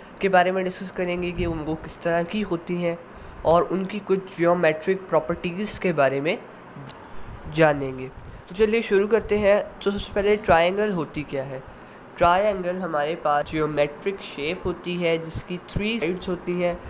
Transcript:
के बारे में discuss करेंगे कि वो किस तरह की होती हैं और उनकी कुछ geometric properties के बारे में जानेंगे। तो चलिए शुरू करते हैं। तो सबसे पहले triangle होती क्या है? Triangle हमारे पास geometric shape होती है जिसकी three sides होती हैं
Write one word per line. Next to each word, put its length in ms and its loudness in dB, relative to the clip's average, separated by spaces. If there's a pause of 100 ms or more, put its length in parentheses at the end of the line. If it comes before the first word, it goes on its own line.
(220)
के 80 2
बारे 220 6
में 120 0
discuss 280 -6
करेंगे 400 -4
कि 140 -2
वो 300 -2
किस 260 -12
तरह 220 2
की 180 -4
होती 400 -2
हैं 160 0 (480)
और 180 6
उनकी 360 -4
कुछ 380 -2
geometric 680 2
properties 720 -2
के 140 0
बारे 280 4
में 160 0 (1160)
जानेंगे। 520 2 (420)
तो 60 -12
चलिए 260 4
शुरू 260 4
करते 300 2
हैं। 420 2
तो 120 0
सबसे 220 -6
पहले 240 2
triangle 560 4
होती 300 -4
क्या 200 -6
है? 200 -10 (540)
Triangle 580 2
हमारे 400 -2
पास 360 0
geometric 720 -2
shape 440 -6
होती 300 -4
है 220 2
जिसकी 400 -6
three 420 -4
sides 300 -4
होती 320 -4
हैं 180 -2 (100)